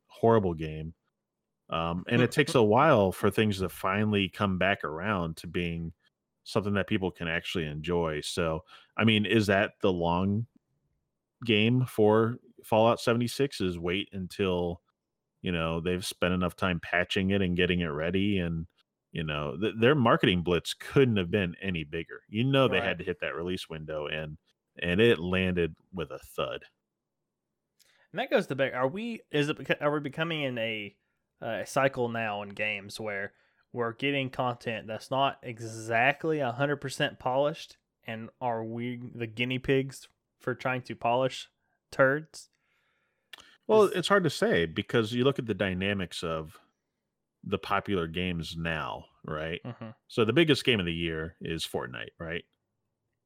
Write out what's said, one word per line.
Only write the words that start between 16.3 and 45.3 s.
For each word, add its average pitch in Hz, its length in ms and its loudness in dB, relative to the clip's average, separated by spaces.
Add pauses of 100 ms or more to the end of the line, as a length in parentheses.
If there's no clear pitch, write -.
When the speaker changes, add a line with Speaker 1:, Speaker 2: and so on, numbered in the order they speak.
Speaker 1:
enough 90 220 0
time 90 240 0
patching 95 500 0
it 98 120 4
and 90 140 0
getting 90 240 2
it 85 80 -2
ready? 92 500 0
And, 85 280 -4 (460)
you 82 120 -6
know, 73 360 -4
th-, 101 200 -2
their 123 140 6
marketing 117 480 4
blitz 85 320 0
couldn't 127 440 4
have 87 120 0
been 92 320 0
any 87 220 -4
bigger. 78 440 -8
You 107 160 -2
know, 135 240 4
they 95 120 2
Speaker 2:
Right. - 20 0
Speaker 1:
had 90 160 -2
to 85 60 -10
hit 87 160 -4
that 73 160 -6
release 90 320 -4
window, 78 400 -8
and, 78 300 -8 (440)
and 87 180 2
it 113 200 6
landed 90 560 0 (160)
with 80 200 -8
a 67 80 -10
thud. 67 440 -8 (1500)
Speaker 2:
And 160 60 -8
that 254 120 -6
goes 226 180 2
to 147 80 -4
back, 131 180 2
are 127 140 2
we, 220 420 -8
is 147 180 2
it 151 100 -2
beca-, 143 220 -2
are 147 120 2
we 151 80 0
becoming 156 420 -4
in 127 160 -4
a, 110 380 -6 (440)
uh, 104 240 -4
cycle 135 440 0
now 113 340 -4
in 101 80 -10
games 104 500 -6
where 101 320 -6 (400)
we're 117 200 -4
getting 139 380 -2
content 120 560 -4
that's 110 240 -10
not 135 320 0
exactly 117 960 -2
a 123 120 -2
hundred 143 260 -2
percent 131 400 -4
polished? 139 600 -2 (260)
And 113 260 -10 (100)
are 113 240 -2
we 120 320 -6 (180)
the 117 120 -6
guinea 123 320 -2
pigs 135 500 0 (320)
for 127 140 -2
trying 127 280 -4
to 113 140 -12
polish 123 520 0 (440)
turds? 143 560 2 (1200)
Speaker 1:
Well, 214 180 8
Speaker 2:
Is - 100 4
Speaker 1:
it's 180 140 -2
hard 202 160 4
to 147 60 2
say 185 360 2
because 104 460 0
you 123 120 0
look 139 140 2